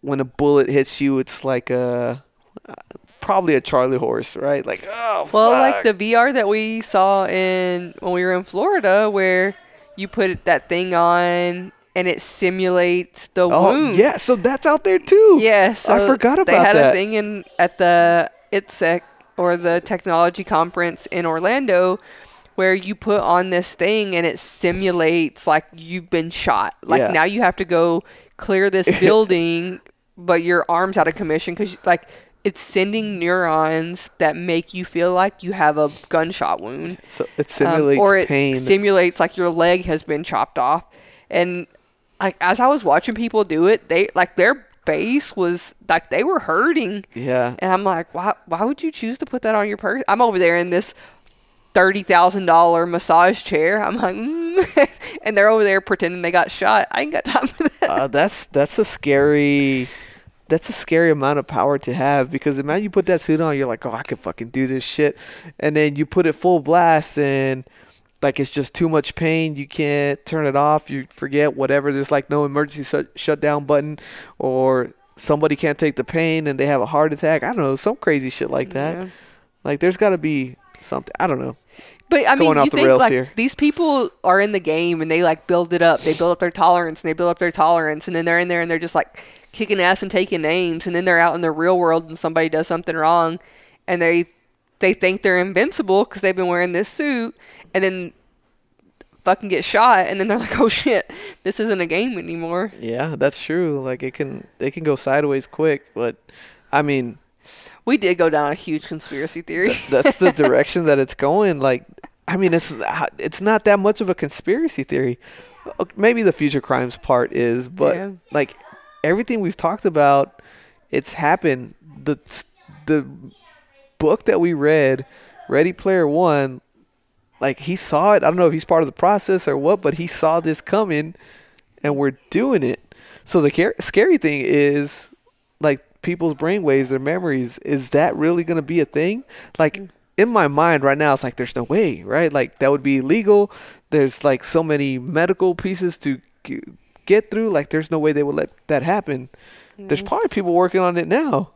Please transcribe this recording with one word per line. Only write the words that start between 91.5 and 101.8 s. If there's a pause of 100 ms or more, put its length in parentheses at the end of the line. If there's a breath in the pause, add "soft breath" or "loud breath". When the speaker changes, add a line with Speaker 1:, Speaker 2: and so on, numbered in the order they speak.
Speaker 2:
real
world
and
somebody
does
something
wrong (480 soft breath)
and
they, (540)
they
think
they're
invincible
'cause
they've
been
wearing
this
suit, (380 loud breath)
and
then (1120)
fucking
get
shot,
and
then
they're
like,
"Oh
shit, (300 loud breath)
this
isn't